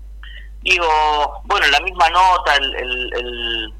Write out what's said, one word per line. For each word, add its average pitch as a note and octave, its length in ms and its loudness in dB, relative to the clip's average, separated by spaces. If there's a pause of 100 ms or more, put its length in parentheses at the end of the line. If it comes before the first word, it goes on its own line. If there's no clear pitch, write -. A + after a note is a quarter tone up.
(600)
Digo, D#3 840 2
bueno, G3+ 220 0
en C#3+ 60 4
la D3 80 4
misma F#3 300 2
nota F3+ 460 4
el, C#3 180 -2
el, B2 400 -6
el, A#2 640 -6